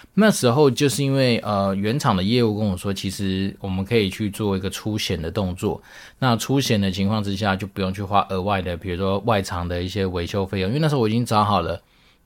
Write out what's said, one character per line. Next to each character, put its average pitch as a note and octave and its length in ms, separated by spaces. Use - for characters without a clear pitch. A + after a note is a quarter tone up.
那 G#3+ 140
时 C3 220
候 C#3 180
就 C#3 200
是 C#3 160
因 C3+ 80
为， B2+ 260
呃， G2 380
原 G#2 200
厂 C3+ 200
的 F2+ 80
业 A#2+ 180
务 G#2+ 160
跟 G#2+ 80
我 G2 100
说， G2+ 160
其 G2 160
实 F#2+ 520
我 G2 80
们 F#2+ 160
可 A#2 120
以 G2+ 140
去 G#2+ 180
做 G2 280
一 - 20
个 F#2+ 100
出 G#2+ 300
险 F2 240
的 - 80
动 F#2 240
作， F2+ 260
那 B2+ 160
出 C3 260
险 A#2+ 200
的 G2 100
情 G2 160
况 G#2+ 160
之 G2 140
下 G2+ 180
就 F#2+ 140
不 - 120
用 F#2+ 140
去 G2+ 80
花 G2 280
额 F#2+ 120
外 G2 180
的， F2+ 160
比 F2+ 140
如 F2 60
说 G2 240
外 G#2+ 200
厂 F2+ 280
的 F2 120
一 F2+ 60
些 F#2+ 180
维 F2+ 220
修 G2 180
费 F#2+ 140
用， F#2 120
因 A#2+ 40
为 D3+ 60
那 D#3+ 80
时 D3 80
候 C3+ 40
我 A2 80
已 G#2+ 40
经 A#2 120
找 G#2+ 200
好 G2+ 160
了 E2 200